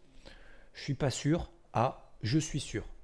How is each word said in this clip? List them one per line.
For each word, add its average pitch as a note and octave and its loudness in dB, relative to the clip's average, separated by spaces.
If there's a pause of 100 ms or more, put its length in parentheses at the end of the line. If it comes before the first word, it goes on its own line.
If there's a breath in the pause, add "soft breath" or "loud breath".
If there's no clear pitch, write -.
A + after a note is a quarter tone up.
(720 loud breath)
je - -12
suis C#3 -2
pas C3+ 2
sûr C#3 2 (220)
à - 2 (100)
je A#2+ 4
suis D3+ 0
sûr ». - -4 (180)